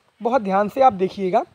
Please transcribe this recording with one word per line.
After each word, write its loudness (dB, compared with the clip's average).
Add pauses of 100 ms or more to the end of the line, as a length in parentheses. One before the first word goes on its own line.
(220)
बहुत 0
ध्यान 0
से -4
आप 6
देखिएगा, -2 (100)